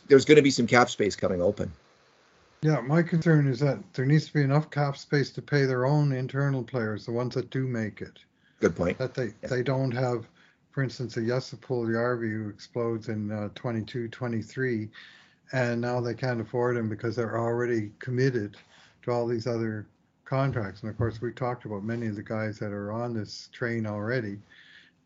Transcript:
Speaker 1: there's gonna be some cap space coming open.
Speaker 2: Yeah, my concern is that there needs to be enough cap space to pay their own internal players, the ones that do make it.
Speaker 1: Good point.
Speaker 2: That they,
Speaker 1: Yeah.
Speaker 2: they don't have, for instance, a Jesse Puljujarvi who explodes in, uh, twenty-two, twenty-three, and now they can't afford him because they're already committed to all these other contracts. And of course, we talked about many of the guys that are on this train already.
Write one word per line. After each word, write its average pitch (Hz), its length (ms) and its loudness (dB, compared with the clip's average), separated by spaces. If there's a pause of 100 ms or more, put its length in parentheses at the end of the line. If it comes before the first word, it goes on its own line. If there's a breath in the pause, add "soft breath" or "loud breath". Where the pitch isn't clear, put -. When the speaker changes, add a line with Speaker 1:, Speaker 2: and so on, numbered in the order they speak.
Speaker 1:
there's 135 160 10
gonna 151 200 10
be 139 80 4
some 120 160 2
cap 123 220 8
space - 280 0
coming 92 240 0
open. 92 320 0 (880)
Speaker 2:
Yeah, 151 180 4
my 147 240 4
concern 160 440 4
is 127 120 0
that 139 200 0 (140)
there 127 120 -2
needs 147 220 4
to - 60 -10
be 147 100 4
enough 143 260 2
cap 143 280 -2
space 139 340 -2
to 127 100 -10
pay 143 240 2
their 127 200 0
own 147 280 4
internal 131 500 -2
players, 107 420 -4
the 120 60 -6
ones 120 240 -2
that 123 140 -4
do 131 180 -4
make 110 340 -6
it. - 180 -14 (420)
Speaker 1:
Good 95 160 2
point. - 200 0
Speaker 2:
That 127 160 -4
they, 117 280 -4
Speaker 1:
Yeah. - 80 -8
Speaker 2:
they 123 120 0
don't 131 300 0
have, 120 340 -2 (460)
for 135 120 -4
instance, 120 340 -6
a 120 40 -2
Jesse 123 360 -2
Puljujarvi 117 720 -2
who 110 160 -6
explodes 117 600 -6
in, 107 200 -4
uh, 104 260 -6
twenty-two, 117 520 -6
twenty-three, 117 800 -4 (640 soft breath)
and 120 300 0
now 123 180 -2
they 120 140 -2
can't 123 260 -2
afford 120 380 -2
him 113 100 -2
because 107 300 -4
they're 113 200 -2
already 117 640 -2
committed 123 560 0 (480 soft breath)
to 123 80 -2
all 120 160 0
these 117 200 -2
other 113 380 -4 (380)
contracts. 127 580 -2
And 107 100 -8
of - 60 -12
course, 113 240 -2
we 120 100 -4
talked 123 320 -6
about 104 220 -8
many 117 220 -4
of 104 80 -4
the 107 60 -8
guys 110 380 -6
that 104 140 -6
are 101 180 -6
on 120 220 -6
this 104 400 -10
train 117 340 -4
already. 104 500 -4 (680 soft breath)